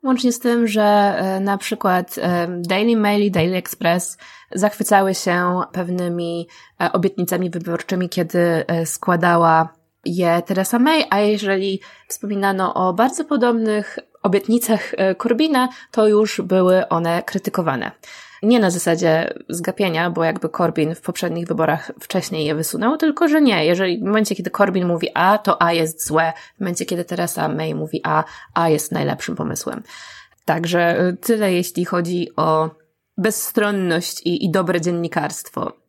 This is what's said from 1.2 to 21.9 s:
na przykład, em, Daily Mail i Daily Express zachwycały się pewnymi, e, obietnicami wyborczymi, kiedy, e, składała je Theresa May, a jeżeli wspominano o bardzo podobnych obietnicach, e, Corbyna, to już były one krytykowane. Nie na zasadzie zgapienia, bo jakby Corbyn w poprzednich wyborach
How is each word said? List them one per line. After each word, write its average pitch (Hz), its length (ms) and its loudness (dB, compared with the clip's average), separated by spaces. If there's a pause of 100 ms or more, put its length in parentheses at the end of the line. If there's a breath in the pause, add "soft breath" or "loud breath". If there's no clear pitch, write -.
na 196 180 0
przykład, - 600 -2
em, 175 440 -2
Daily 208 340 2
Mail 208 300 2
i 202 40 2
Daily 180 260 0
Express 180 640 -2 (340 loud breath)
zachwycały 196 640 2
się 180 460 0 (120)
pewnymi, 175 760 -4 (320 loud breath)
e, 170 120 0
obietnicami 180 580 -2
wyborczymi, 175 580 -4
kiedy, 170 580 0
e, 165 200 -2
składała 170 840 2 (360)
je 170 380 0
Theresa 190 360 0
May, 302 320 4
a 196 100 2
jeżeli 196 600 0 (280 loud breath)
wspominano 196 680 -2
o 185 180 2
bardzo 254 320 0
podobnych 226 760 0 (240)
obietnicach, 214 720 0
e, 190 180 2
Corbyna, 254 540 0 (220 loud breath)
to 214 180 2
już 208 320 2
były 185 480 2
one 170 340 0
krytykowane. 160 680 -4 (520 loud breath)
Nie 226 180 4
na 190 100 4
zasadzie 170 640 0 (140)
zgapienia, 175 640 -2
bo 165 140 -2
jakby 165 240 -2
Corbyn 160 460 -2
w - 60 -16
poprzednich 170 460 -6
wyborach 160 540 -2